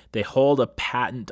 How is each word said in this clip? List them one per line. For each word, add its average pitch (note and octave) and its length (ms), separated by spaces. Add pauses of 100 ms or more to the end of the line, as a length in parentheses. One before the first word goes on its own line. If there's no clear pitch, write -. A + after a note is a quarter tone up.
(120)
They A2 100
hold C3+ 380
a A#2 80
patent B2 640